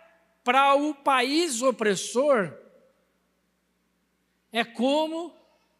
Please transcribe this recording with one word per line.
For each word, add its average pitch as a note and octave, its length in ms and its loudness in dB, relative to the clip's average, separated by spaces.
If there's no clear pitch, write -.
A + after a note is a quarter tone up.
para C#4 320 4
o D4 200 0
país C4+ 680 -2
opressor A3 920 0
é A3+ 140 -2
como D#4 680 -2